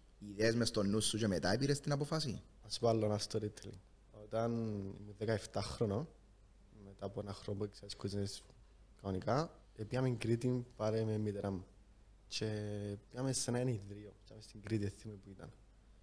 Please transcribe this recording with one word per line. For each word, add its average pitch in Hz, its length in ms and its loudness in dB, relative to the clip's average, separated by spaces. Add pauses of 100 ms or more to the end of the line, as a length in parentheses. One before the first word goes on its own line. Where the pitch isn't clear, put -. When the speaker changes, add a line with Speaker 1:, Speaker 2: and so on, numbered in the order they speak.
(200)
Speaker 1:
ιδέες 104 360 4
μες 117 120 4
στο 107 160 2
νου 101 180 4
σου - 160 2
και 110 100 4
μετά 98 300 4
πήρες 139 220 2
την - 120 -2
αποφάση. 147 500 -2 (220)
Speaker 2:
Να 113 60 -14
σου - 100 -6
πω 117 80 4
άλλο 110 180 6
ένα 104 140 2 (100)
storytelling. 104 500 -4 (440)
Όταν 113 280 0 (480)
ήμουν 104 180 -14
δεκαεφτά 104 440 0
χρονών, 110 460 0 (800)
μετά 98 200 -10
από 98 140 -4
ένα 101 140 -4
χρόνο 101 260 -6
που 107 60 0
ήξερα - 200 -8
τις 101 100 -10
κουζίνες 196 480 -2 (580)
κανονικά, 101 580 0 (280)
πήγαμε 127 220 2
Κρήτη, 120 560 2 (100)
πάρε 110 280 2
με 110 140 0
μητέρα 101 340 0
μου. 92 140 -2 (600)
Και - 200 -2 (600)
πήγαμε 131 240 0
σε - 160 0
ένα 120 100 4
ενιδρίο, 104 540 -2 (100)
πήγαμε 110 180 -18
στην 107 200 -16
Κρήτη, 104 220 2
δεν 101 140 0
θυμάμαι 107 260 -12
που - 60 -16
ήταν. 85 220 -14 (520)